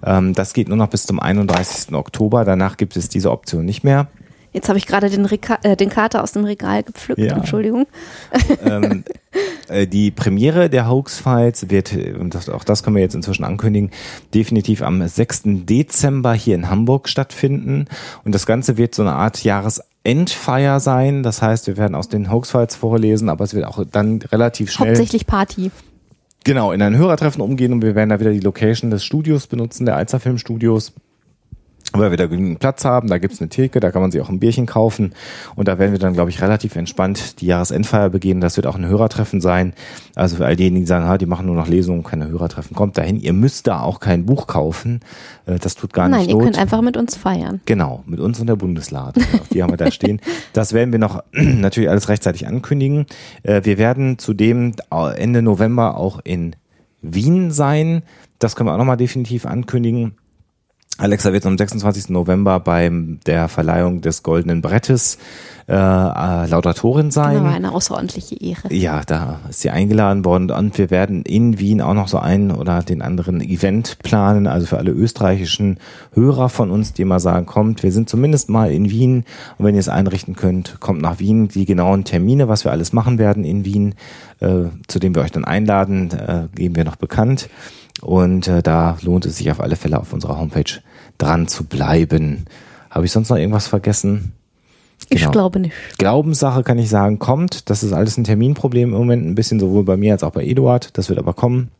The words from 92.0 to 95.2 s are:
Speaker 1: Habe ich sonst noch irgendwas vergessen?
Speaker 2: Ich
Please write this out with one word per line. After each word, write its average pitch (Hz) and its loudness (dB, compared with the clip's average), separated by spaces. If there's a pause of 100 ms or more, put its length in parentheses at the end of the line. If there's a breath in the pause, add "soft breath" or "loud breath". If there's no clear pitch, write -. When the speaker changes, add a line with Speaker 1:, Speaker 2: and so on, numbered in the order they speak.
Speaker 1:
Habe 85 0
ich 87 -2
sonst 110 0
noch 117 4
irgendwas 101 0
vergessen? 101 -2 (760 soft breath)
Speaker 2:
Ich 208 2